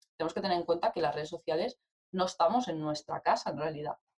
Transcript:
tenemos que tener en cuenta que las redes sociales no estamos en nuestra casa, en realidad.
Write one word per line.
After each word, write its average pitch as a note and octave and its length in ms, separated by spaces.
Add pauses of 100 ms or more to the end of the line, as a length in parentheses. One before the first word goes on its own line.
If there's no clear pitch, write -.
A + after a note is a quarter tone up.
(160)
tenemos E3 180
que G#3 60
tener F#3+ 180
en E3+ 60
cuenta E3+ 300
que F3 80
las D3+ 120
redes D#3 140
sociales E3 500 (360)
no F#3 120
estamos F3+ 440
en D#3+ 100
nuestra D3+ 420
casa, - 280
en D#3 80
realidad. D3+ 400 (200)